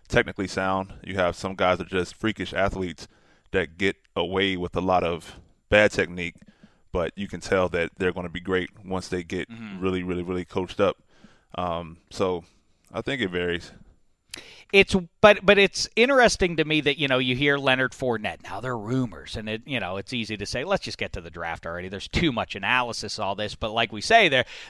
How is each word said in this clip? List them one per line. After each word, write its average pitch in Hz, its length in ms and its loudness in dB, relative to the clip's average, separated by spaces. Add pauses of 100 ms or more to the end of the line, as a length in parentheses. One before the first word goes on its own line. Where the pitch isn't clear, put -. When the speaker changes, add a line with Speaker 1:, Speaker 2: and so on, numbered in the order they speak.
Speaker 1:
technically 98 400 0
sound. 95 460 -2 (100)
You 95 120 -10
have 90 200 2
some 95 200 -6
guys 90 240 2
that 85 80 -6
are 95 100 -2
just 87 180 -2
freakish 101 380 -4
athletes 95 540 -2 (440)
that 85 260 -2
get 95 180 0 (200)
away 95 420 0
with 87 180 -4
a 90 60 0
lot 90 220 4
of 82 320 -4 (340)
bad 104 220 6
technique, 87 440 -4 (560)
but 87 240 -2
you 98 120 -8
can 87 120 -10
tell 92 300 2
that 85 280 -2
they're 92 160 0
gonna 87 160 -8
be 90 100 -10
great 92 300 -2 (160)
once 92 240 -6
they 90 140 -2
get 90 260 -6
Speaker 2:
Mm-hmm. 113 320 -12
Speaker 1:
really, 92 220 0
really, 90 200 -4
really 90 220 -4
coached - 340 -4
up. 98 180 4 (580)
Um, 85 420 -4 (120)
so 90 340 0 (500)
I 113 80 -4
think 131 200 -4
it 95 80 0
varies. 87 420 -2 (1000)
Speaker 2:
It's, 196 240 6 (260)
but, 208 240 8
but 196 140 8
it's - 360 2
interesting 226 600 4
to 156 80 2
me 151 160 2
that, 139 160 2
you 147 100 0
know, 131 120 4
you 127 160 0
hear 143 240 2
Leonard 131 320 2
Fournette. 107 500 -4
Now 98 180 -10
they're 123 160 -6
rumors, 110 600 -4
and 110 120 -8
it, 113 200 -6
you 131 120 -4
know, 95 180 -4
it's 98 160 -8
easy 107 220 -4
to 101 120 -8
say, 123 160 -4
"Let's 190 200 -2
just 107 140 -10
get 101 160 -6
to 98 80 -10
the 82 80 -14
draft 82 380 -8
already." 87 220 -8
There's 95 180 -10
too 170 240 0
much 104 240 -4
analysis, 110 640 -2
all 101 160 -2
this. 104 180 -6
But 110 160 -6
like 117 220 0
we 107 100 -8
say, 220 280 6
there, 131 160 4 (240)